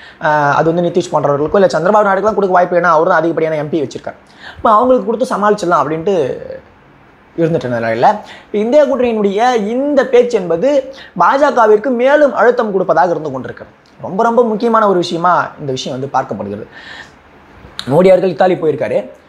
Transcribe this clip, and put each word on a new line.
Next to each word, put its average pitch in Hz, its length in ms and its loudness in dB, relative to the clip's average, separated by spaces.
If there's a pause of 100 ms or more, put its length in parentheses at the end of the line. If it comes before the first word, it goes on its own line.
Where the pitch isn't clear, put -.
(220)
ஆஹ், 151 320 2
அது 160 200 2
வந்து 175 160 0
நிதிஷ் 175 220 -2
போன்றவர்களுக்கோ 147 440 0
இல்ல 190 120 4
சந்திரபாபு 190 400 2
நாயுடுக்கெல்லாம் 196 320 0
கொடுக்க 185 160 2
வாய்ப்பு, 180 220 2
ஏன்னா 175 140 2
அவரும் 170 220 2
அதிகப்படியான 160 420 0
எம் 147 140 -6
பி 160 120 -2
வச்சிருக்காரு. - 360 -10 (380)
அப்ப - 160 -2
அவங்களுக்கு 233 380 2
கொடுத்து 233 260 -2
சமாளிச்சிடலாம் 190 460 0
அப்படின்ட்டு 160 340 -2 (1200)
இருந்துட்டு 160 300 -2
இருந்த 120 140 -4
நிலையில 113 280 0 (340)
இப்ப - 160 -8
இந்தியா 247 260 2
கூட்டணியினுடைய 226 560 0 (280)
இந்த 262 380 0
பேச்சு 233 320 2
என்பது 180 320 -2 (500)
பாஜகவிற்கு 226 680 2
மேலும் 262 440 2
அழுத்தம் 226 380 0
கொடுப்பதாக 175 400 0
இருந்து 156 200 -4
கொண்டிருக்கிறது. 120 440 -12 (260)
ரொம்ப 175 220 -4
ரொம்ப 233 200 2
முக்கியமான 220 440 0
ஒரு 185 100 2
விஷயமா 170 360 0 (260)
இந்த 143 120 -8
விஷயம் 131 240 -8
வந்து 135 160 -8
பார்க்கப்படுகிறது. 104 540 -6 (1200)
மோடி 175 220 4
அவர்கள் 185 200 4
இத்தாலி 185 240 0
போயிருக்காரு. 143 440 -2 (320)